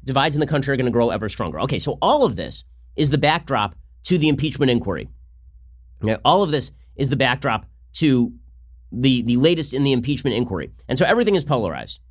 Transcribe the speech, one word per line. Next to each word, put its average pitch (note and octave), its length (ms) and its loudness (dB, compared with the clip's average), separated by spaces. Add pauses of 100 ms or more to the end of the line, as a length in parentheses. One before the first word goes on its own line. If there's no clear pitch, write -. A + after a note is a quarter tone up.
divides C#3 320 0
in D3 40 0
the D3 60 0
country C#3+ 260 0
are C#3 40 0
gonna B2 140 0
grow A#2 200 2
ever G#2+ 180 -4
stronger. F2 320 -6
Okay, B2 200 -2
so - 200 -4
all C4+ 240 4
of B2 120 0
this E2 280 -10 (300)
is D3 160 0
the D3 80 2
backdrop C#3 560 0 (300)
to F3+ 140 2
the D3+ 100 2
impeachment C#3+ 420 0
inquiry. F#2+ 380 -2 (960)
Okay, A2 200 0
all F3 200 6
of D#3 80 -2
this C#3+ 180 -2 (240)
is C3+ 140 -4
the C3 80 -2
backdrop B2 500 0 (280)
to C3 380 2 (600)
the, B2+ 300 2
the A#2+ 140 0
latest D#3 380 2
in C#3 80 -2
the C#3 100 2
impeachment B2+ 440 -2
inquiry. G#2 340 -4 (160)
And B2+ 100 -4
so D#3+ 80 2
everything G#3+ 300 2
is D#3+ 100 0
polarized. G2 540 -4 (120)